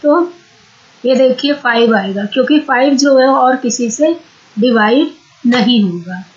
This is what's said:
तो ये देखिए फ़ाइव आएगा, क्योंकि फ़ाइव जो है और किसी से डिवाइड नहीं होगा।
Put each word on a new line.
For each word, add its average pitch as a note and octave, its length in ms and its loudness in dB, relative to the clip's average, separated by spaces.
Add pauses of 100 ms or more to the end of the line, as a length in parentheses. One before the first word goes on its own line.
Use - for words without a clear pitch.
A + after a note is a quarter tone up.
तो E4+ 300 0 (720)
ये B3+ 100 2
देखिए C4 380 0
फ़ाइव A#3 440 0
आएगा, G3 280 -4
क्योंकि C4 340 0
फ़ाइव C#4 360 0
जो C4+ 240 2
है B3+ 80 4
और C4 300 2
किसी A#3+ 340 -4
से D#4 260 -2 (420)
डिवाइड A#3 500 2 (380)
नहीं A#3+ 360 2
होगा। F3+ 420 -6 (120)